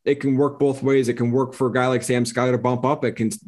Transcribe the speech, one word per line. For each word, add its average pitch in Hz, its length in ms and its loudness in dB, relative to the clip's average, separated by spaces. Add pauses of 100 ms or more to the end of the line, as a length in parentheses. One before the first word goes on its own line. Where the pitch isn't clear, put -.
it 139 120 2
can 139 200 0
work 143 220 0
both 139 240 0
ways. 135 260 2
It 120 60 0
can 120 160 -2
work 127 240 0
for 127 140 0
a 110 40 -6
guy 127 140 2
like 127 160 0
Sam 123 220 0
Schuyler 123 280 0
to 120 60 2
bump 123 260 0
up. 143 200 0
It 113 80 0
can 113 180 -2 (180)